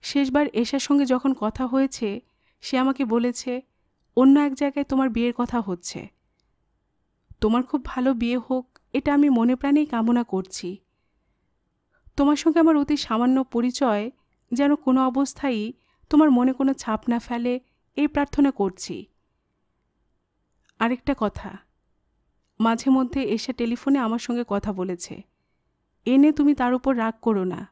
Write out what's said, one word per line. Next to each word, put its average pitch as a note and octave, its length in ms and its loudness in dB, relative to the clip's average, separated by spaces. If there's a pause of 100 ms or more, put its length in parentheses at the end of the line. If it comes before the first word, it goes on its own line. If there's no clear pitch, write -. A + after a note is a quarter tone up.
শেষবার C#4 440 0
এশার A#3+ 320 -2
সঙ্গে C#4+ 280 2
যখন B3+ 280 0
কথা A#3+ 320 -6
হয়েছে, A#3+ 540 -2 (400)
সে - 180 -4
আমাকে C4+ 260 0
বলেছে, A#3+ 580 -4 (540)
অন্য C4+ 240 8
এক C#4+ 140 0
জায়গায় C#4+ 300 -4
তোমার C4 260 0
বিয়ের A#3 260 -2
কথা A#3+ 240 -4
হচ্ছে। F#3+ 480 -10 (1300)
তোমার A3+ 220 2
খুব B3+ 220 -4
ভালো C4 300 0
বিয়ে A#3 240 -2
হোক, B3+ 400 -6 (140)
এটা C#4+ 220 0
আমি C#4+ 160 4
মনে A#3+ 260 2
প্রাণেই C#4+ 300 2
কামনা A#3+ 380 0
করছি। F#3+ 540 -8 (1400)
তোমার C#4+ 200 2
সঙ্গে D#4+ 220 0
আমার D#4+ 180 6
অতি D4 200 0
সামান্য B3+ 480 0
পরিচয় A#3 680 -2 (420)
যেন C#4+ 240 2
কোনো C4 300 2
অবস্থায়ই B3+ 640 -2 (380)
তোমার D4+ 200 6
মনে B3 220 4
কোনো C4+ 200 0
ছাপ A3 360 -4
না A#3 100 0
ফেলে, A#3+ 420 -4 (380)
এই C#4+ 100 0
প্রার্থনা C#4+ 420 0
করছি। F#3 560 -6 (1700)
আরেকটা B3 400 -2
কথা, G3 400 -6 (1040)
মাঝে A3+ 300 0
মধ্যে C4 320 2
এসে A3+ 300 -4
টেলিফোনে B3 460 -2
আমার A#3 200 -2
সঙ্গে A#3+ 280 -6
কথা G3+ 260 -4
বলেছে, F#3 500 -8 (840)
এ B3+ 120 2
নিয়ে D4 160 6
তুমি D4 220 2
তার B3+ 200 -2
উপর B3+ 240 0
রাগ A3+ 240 -2
করো G#3 220 0
না। F#3 280 -8